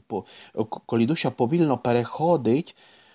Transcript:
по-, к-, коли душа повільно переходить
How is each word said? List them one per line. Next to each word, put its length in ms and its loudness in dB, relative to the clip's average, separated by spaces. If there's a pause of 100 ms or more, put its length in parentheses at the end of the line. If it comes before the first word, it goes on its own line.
по-, 160 -6 (320)
к-, 320 -6
коли 200 2
душа 240 -2
повільно 480 0
переходить 960 0 (380)